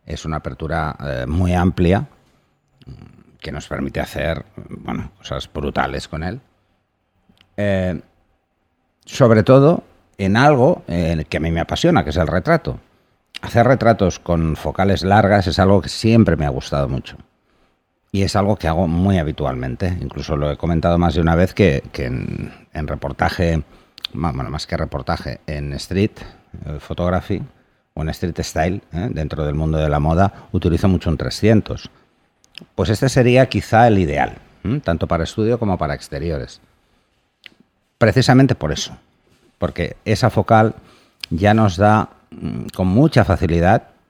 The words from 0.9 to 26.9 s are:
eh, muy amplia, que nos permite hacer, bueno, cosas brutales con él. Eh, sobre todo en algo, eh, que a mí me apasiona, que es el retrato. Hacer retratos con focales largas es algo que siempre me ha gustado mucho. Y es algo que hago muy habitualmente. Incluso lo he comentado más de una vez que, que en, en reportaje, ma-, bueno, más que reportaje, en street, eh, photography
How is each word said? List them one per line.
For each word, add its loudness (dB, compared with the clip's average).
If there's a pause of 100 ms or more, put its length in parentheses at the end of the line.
eh, -6
muy 0
amplia, 2 (1300)
que -12
nos -10
permite -4
hacer, -4 (240)
bueno, -10
cosas -10
brutales -4
con -10
él. -8 (1160)
Eh, -2 (1040)
sobre 4
todo 6 (340)
en 0
algo, 4
eh, -2
que -4
a -4
mí -2
me -2
apasiona, 0
que -4
es -6
el 2
retrato. -2 (600)
Hacer 2
retratos 2
con -2
focales -2
largas 4
es 0
algo 4
que -6
siempre 4
me -2
ha -2
gustado -4
mucho. -8 (960)
Y 0
es 0
algo 2
que -4
hago 0
muy 2
habitualmente. -4
Incluso -6
lo -2
he -6
comentado 0
más 2
de 0
una 2
vez 2
que, 2 (100)
que -6
en, -8 (220)
en -6
reportaje, -2 (500)
ma-, -4
bueno, -8
más -10
que -6
reportaje, -6
en -8
street, -4 (480)
eh, -10
photography -4 (540)